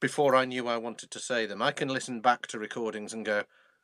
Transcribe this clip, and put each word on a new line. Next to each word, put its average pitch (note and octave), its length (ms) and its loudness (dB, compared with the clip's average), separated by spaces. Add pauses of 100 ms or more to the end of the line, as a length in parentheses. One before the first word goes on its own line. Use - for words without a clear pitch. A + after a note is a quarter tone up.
before C3 360 4
I C3 80 6
knew B2+ 240 -4
I A#2 80 2
wanted A2+ 360 -8
to A#2+ 60 -12
say A2+ 280 -2
them. G2+ 160 -4
I C#3+ 100 2
can C#3+ 160 -4
listen B2+ 320 -4
back A#2+ 280 4
to A#2 100 -8
recordings G#2+ 560 -6
and A2 100 -6
go, G#2 200 0 (400)